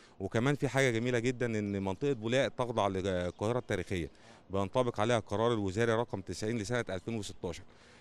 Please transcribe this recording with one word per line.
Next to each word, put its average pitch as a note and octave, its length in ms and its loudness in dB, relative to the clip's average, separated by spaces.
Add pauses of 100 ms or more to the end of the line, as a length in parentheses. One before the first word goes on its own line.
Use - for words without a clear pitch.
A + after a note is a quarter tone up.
(200)
وكمان A#2 340 0
في C#3 140 -2
حاجة C3+ 220 4
جميلة A#2+ 280 2
جدًا، B2 280 0
إن G#2 360 0
منطقة G2 300 0
بولاق A#2 360 0
تخضع A2+ 400 0
للقاهرة F#2+ 680 0
التاريخية، F2+ 520 -2 (400)
بينطبق G2 500 0
عليها A#2 180 4
القرار G#2+ 340 2
الوزاري G#2+ 400 2
رقم A2 280 0
تسعين A2 380 -4
لسنة A2+ 320 -2
ألفين F#2+ 280 -4
وستاشر. F#2 440 -6 (380)